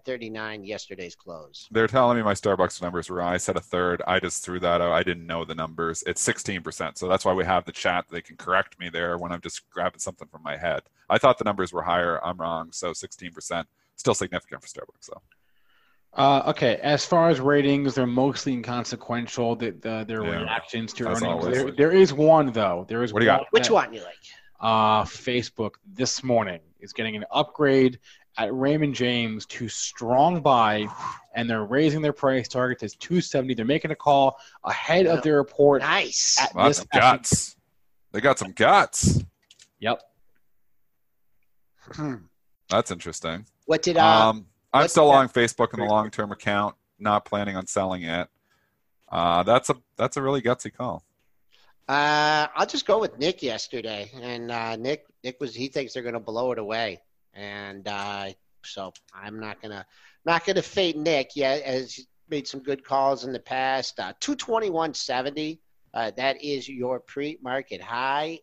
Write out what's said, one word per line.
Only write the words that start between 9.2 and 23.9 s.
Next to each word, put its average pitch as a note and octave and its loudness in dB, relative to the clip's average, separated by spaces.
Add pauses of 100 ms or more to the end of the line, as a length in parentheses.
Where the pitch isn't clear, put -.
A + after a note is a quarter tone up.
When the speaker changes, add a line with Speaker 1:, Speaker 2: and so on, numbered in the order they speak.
Speaker 2:
I'm F2 -8
just - -14
grabbing F2+ -6
something - -12
from D#2+ -20
my D2+ -8
head. D#2 -4 (280)
I G2+ 4
thought B2+ 4
the - -6
numbers G2+ -2
were E2+ -6
higher. F2 0
I'm F2+ -6
wrong. E2 -6
So F2+ -8
sixteen F2 -14
percent, D#2+ -8 (280)
still - 2
significant F2 -6
for - -20
Starbucks, - -18
though. - -16 (1000)
Speaker 3:
Uh, C#3 4
okay, C#3 2
as C#3+ 0
far E3+ 4
as D3+ 4
ratings, C#3 2
they're B2+ 2
mostly C3 0
inconsequential, A#2+ -4
the, A2+ -4
the, A2 -8
their A2 -6
Speaker 2:
Yeah, E2 -4
Speaker 3:
reactions A2+ -6
to A#2+ -6
Speaker 2:
as A2+ -2
Speaker 3:
earnings. E2+ -2
Speaker 2:
always. B2 0
Speaker 3:
There, C3 -2
there D3 4
is F#3 8
one, D3+ 6
though. F#2+ 0
There A#2 -2
is A#2 -2
Speaker 2:
What G#2 2
do A#2 6
you G#2+ 8
got? F2+ 6
Speaker 3:
one - -6
Speaker 1:
Which - 4
Speaker 3:
that, A#3 2
Speaker 1:
one C3 2